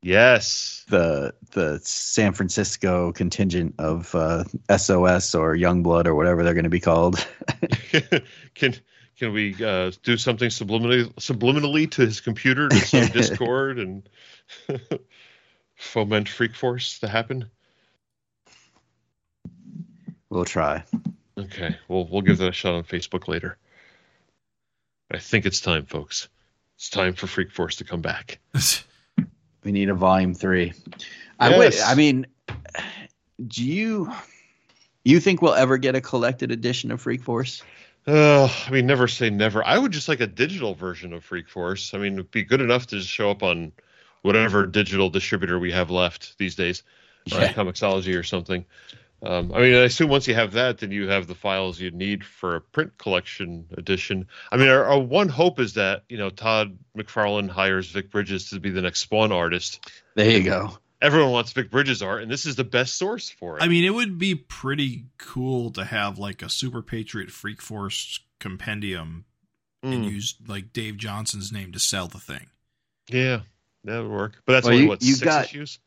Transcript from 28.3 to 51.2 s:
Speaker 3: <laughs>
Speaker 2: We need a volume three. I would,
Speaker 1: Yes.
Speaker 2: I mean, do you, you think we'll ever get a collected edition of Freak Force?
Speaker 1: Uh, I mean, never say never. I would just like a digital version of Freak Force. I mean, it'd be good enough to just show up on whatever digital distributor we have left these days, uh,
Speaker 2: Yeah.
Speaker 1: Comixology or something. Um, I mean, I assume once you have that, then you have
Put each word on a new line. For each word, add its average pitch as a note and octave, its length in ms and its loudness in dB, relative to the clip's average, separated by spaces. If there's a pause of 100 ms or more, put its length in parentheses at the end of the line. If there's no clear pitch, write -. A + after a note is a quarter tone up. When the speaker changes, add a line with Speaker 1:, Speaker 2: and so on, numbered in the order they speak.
Speaker 3:
<laughs> - 300 0 (800)
Speaker 2:
We G#2 80 -2
need G2 180 2
a G2 40 2
volume F#2 400 4
three. F2+ 380 0 (680)
I D3 200 8
would, G#3 160 8
Speaker 1:
Yes. F#2+ 100 0
Speaker 2:
I A#2+ 120 4
mean, C#3 300 4 (1160)
do A#2+ 200 -8
you, G3 460 -2 (920)
you D3 160 8
think F#3 220 2
we'll D#3 120 6
ever C3 240 4
get C3 180 0
a C3 40 0
collected B2 520 -2
edition A#2+ 400 -4
of A#2+ 100 -8
Freak B2 200 -4
Force? B2 380 -6 (460)
Speaker 1:
Uh, D3 420 8 (180)
I B2+ 40 -8
mean, C3 160 2
never B2+ 220 4
say A#2+ 220 0
never. G#2 360 2
I C3 100 4
would B3+ 160 2
just D3+ 160 -6
like C#3+ 120 0
a A2+ 80 0
digital B2 460 -2
version F2 380 -10
of E2+ 120 -14
Freak E2+ 240 -10
Force. F#2 440 -6
I G2+ 60 -6
mean, G2+ 160 -4
it'd F#2+ 160 -8
be A2 140 -4
good C3 180 2
enough B2 240 2
to A2 120 -8
just F#2 120 -8
show G#2 220 0
up G2+ 100 -4
on E2+ 300 -2 (500)
whatever G2+ 420 4
digital F#2+ 460 0
distributor F2+ 480 -2
we F2 140 -4
have F2+ 180 -2
left F2+ 480 -2
these F#2 160 -4
days, F2+ 300 -4 (480)
uh, F#2 80 -2
Speaker 2:
Yeah. G2 120 2
Speaker 1:
Comixology F#2+ 640 -2
or F2 40 -6
something. F2+ 420 -6 (560)
Um, F2 320 -4
I E2+ 80 0
mean, B2+ 140 8
I B2 80 8
assume C3+ 280 2
once C#3 180 2
you A#2+ 80 2
have A2 160 0
that, A#2+ 260 0
then G2 140 -8
you G2+ 160 -4
have G2 180 0